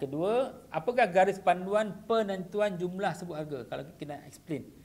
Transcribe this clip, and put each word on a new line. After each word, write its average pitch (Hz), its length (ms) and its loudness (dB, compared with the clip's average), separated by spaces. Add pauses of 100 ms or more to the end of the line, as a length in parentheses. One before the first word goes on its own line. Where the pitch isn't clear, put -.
kedua, 147 300 0 (420)
apakah 240 320 4
garis 190 320 6
panduan 190 560 2 (160)
penentuan 208 640 0
jumlah 180 400 -2
sebut 170 240 -8
harga? 151 220 -6 (100)
Kalau 139 140 -6 (160)
kita 143 180 -10
nak - 80 -16
explain, 143 380 -8 (220)